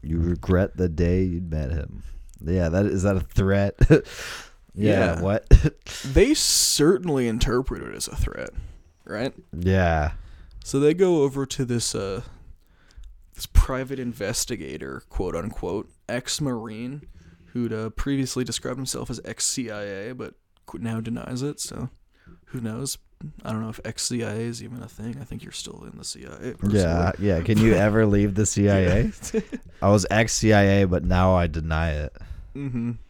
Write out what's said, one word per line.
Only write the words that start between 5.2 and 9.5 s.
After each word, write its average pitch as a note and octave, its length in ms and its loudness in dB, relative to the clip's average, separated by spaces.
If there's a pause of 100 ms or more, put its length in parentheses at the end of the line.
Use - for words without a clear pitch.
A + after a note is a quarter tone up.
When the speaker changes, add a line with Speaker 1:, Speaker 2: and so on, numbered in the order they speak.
Speaker 1:
what? G2 300 0
<laughs> - 540 6
Speaker 2:
They F3 280 6
certainly D#3 920 2
interpret A2+ 560 0
it A#1 100 -10
as G1+ 140 -8
a - 80 -12
threat, - 360 -4 (540)
right? A2+ 300 -6 (180)